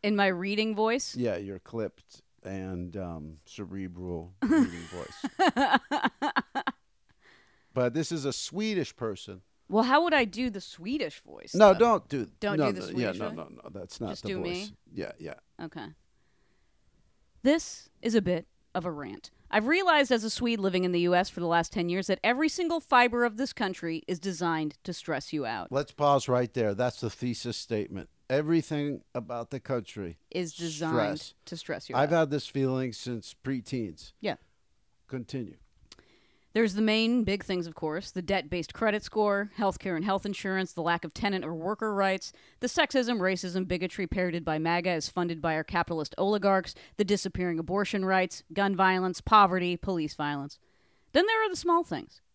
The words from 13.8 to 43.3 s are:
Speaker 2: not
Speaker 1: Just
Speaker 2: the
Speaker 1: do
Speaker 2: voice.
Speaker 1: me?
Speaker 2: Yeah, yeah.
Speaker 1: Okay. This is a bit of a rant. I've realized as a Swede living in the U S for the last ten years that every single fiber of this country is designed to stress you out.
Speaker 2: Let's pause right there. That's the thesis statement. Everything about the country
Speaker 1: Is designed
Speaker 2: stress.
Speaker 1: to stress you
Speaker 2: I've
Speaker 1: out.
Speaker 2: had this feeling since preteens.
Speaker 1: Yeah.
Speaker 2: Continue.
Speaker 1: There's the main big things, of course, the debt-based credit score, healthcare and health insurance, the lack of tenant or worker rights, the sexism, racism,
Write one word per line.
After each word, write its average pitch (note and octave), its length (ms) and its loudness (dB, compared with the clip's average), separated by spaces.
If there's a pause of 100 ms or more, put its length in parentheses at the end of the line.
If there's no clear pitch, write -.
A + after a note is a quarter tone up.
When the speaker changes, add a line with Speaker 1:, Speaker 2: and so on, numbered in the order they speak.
Speaker 2:
not G#2 80 -6
Speaker 1:
Just - 140 -10
Speaker 2:
the - 60 -6
Speaker 1:
do F#3+ 100 -4
Speaker 2:
voice. - 60 -4 (260)
Speaker 1:
me? - 0 - (220)
Speaker 2:
Yeah, - 260 -6
yeah. - 160 -12 (260)
Speaker 1:
Okay. D3+ 240 -10 (1600)
This - 460 2 (120)
is A#3 140 0
a G#3+ 60 6
bit F3 240 -2 (300)
of F3 100 -4
a F3 60 -4
rant. - 400 -12 (180)
I've G#3+ 180 2
realized D#4+ 440 4
as A3+ 120 2
a A3+ 60 -4
Swede A#3 300 0
living F#3 260 2
in F3+ 60 0
the F3 100 2
U F3 140 4
S F#3 140 2
for - 120 -10
the F3 60 -2
last E3 260 2
ten F3 160 -2
years F#3 180 -2
that F#3+ 160 0
every B3+ 240 2
single E4+ 320 0
fiber A#3+ 460 4
of G#3+ 120 -2
this C4 140 -2
country E3+ 560 -4
is F3+ 120 -2
designed D#3+ 640 -2
to F3 100 -6
stress - 400 -6
you C#3+ 120 -2
out. A2 260 -6
Speaker 2:
Let's C#3 200 -2
pause C#3+ 380 4
right B2 240 2
there. G#2+ 200 2
That's B2 280 -2
the A#2 80 -2
thesis A#2+ 480 -4
statement. G#2 520 -6 (200)
Everything D3 720 0 (120)
about A#2+ 360 -6
the C3 100 -8
country G#2 580 -6 (120)
Speaker 1:
Is E3+ 240 -6
designed D3 680 -2
Speaker 2:
stress. - 140 -14 (120)
Speaker 1:
to E3 120 -10
stress - 320 -8
you A#2+ 80 -6
Speaker 2:
I've D3 160 4
Speaker 1:
out. E3 60 4
Speaker 2:
had D#3 100 2
this C#3+ 180 -2
feeling C3 460 0
since A#2 500 -8
preteens. A#2+ 800 -6
Speaker 1:
Yeah. G3+ 140 -2 (760)
Speaker 2:
Continue. A#2+ 460 -8 (960)
Speaker 1:
There's A3 200 2
the G#3+ 80 0
main A3+ 420 4
big F#3+ 220 -2
things, F3+ 200 -2
of E3 100 -12
course, D#3+ 360 -4
the F#3 100 -6
debt-based E3+ 520 -2
credit G#3+ 320 0
score, G3+ 520 0
healthcare F#3+ 380 0
and D#3+ 80 -2
health G3 220 0
insurance, F#3+ 480 -2
the E3+ 80 -6
lack E3+ 240 0
of D#3 80 -10
tenant G3 320 -2
or E3 100 -6
worker G3+ 400 -4
rights, F#3+ 380 0 (260)
the B3 80 -2
sexism, B3 520 2
racism, F#3 460 0